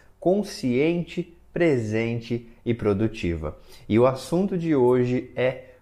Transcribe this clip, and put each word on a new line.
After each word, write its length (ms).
consciente, 1200
presente 960
e 80
produtiva. 840
E 120
o 80
assunto 500
de 180
hoje 640
é 280